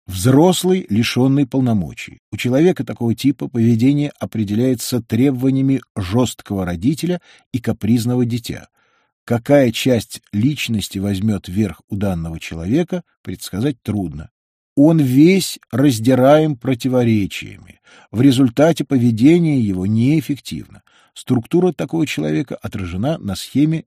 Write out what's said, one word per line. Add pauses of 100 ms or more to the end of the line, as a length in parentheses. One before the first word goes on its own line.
Взрослый,
лишённый
полномочий. (120)
У
человека
такого
типа
поведение
определяется
требованиями (140)
жёсткого
родителя (320)
и
капризного
дитя. (560)
Какая
часть (100)
личности
возьмёт
верх
у
данного
человека, (200)
предсказать
трудно. (460)
Он
весь (120)
раздираем
противоречиями. (300)
В
результате
поведение
его
неэффективно. (320)
Структура
такого
человека
отражена
на
схеме